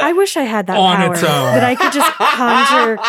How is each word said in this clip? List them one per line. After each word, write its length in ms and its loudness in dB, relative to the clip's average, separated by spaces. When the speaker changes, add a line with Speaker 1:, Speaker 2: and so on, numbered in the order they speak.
Speaker 1:
I 80 0
wish 240 0
I 60 -2
had 260 -4
that 80 -2
Speaker 2:
On 220 2
Speaker 1:
power, 140 0
Speaker 2:
its 120 -2
own. 40 2
Speaker 1:
that 360 0
I 100 2
could 180 -2
just 200 0
Speaker 2:
<laughs> 0 -
Speaker 1:
conjure, 840 0